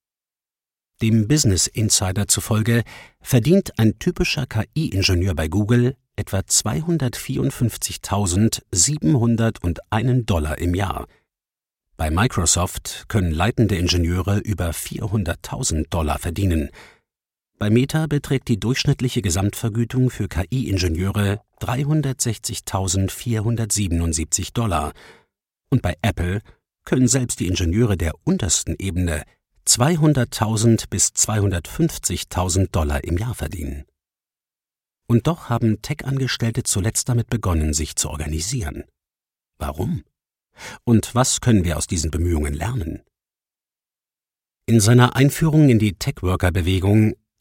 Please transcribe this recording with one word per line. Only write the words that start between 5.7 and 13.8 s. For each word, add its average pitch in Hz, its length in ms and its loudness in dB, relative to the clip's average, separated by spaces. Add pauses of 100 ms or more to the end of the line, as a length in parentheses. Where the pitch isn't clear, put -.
etwa 98 320 -4
zweihundertvierundfünfzigtausendsiebenhunderteinen 117 3750 0
Dollar 80 320 -2
im 87 160 0
Jahr. 95 320 -2 (880)
Bei 80 140 -2
Microsoft 87 1000 -2
können 90 220 0
leitende 95 460 2
Ingenieure 87 640 0